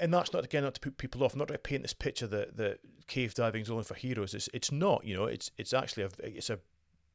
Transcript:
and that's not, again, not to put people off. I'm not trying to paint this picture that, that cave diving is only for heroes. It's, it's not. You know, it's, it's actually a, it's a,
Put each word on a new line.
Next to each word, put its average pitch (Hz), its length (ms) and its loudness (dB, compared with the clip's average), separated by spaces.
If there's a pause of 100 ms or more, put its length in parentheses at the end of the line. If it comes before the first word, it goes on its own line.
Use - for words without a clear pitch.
and 170 120 6
that's 175 200 4
not, 175 100 2
again, 143 200 2
not 139 100 0
to - 80 -12
put 135 160 -6
people 131 260 0
off. 127 80 6
I'm 131 80 -4
not 147 80 0
trying 147 80 -2
to - 60 -8
paint 139 200 -2
this - 120 -4
picture - 340 -2
that, 104 300 -2
that 104 220 0 (280)
cave 123 260 0
diving 113 280 2
is 104 80 -4
only 113 160 0
for - 80 -8
heroes. 120 400 -2
It's, 104 200 -4
it's - 160 -2
not. 156 360 4
You 104 100 -2
know, 92 80 2
it's, - 340 -2
it's - 140 -6
actually 127 320 2
a, 98 60 0 (100)
it's - 300 -6
a, 107 100 -2 (560)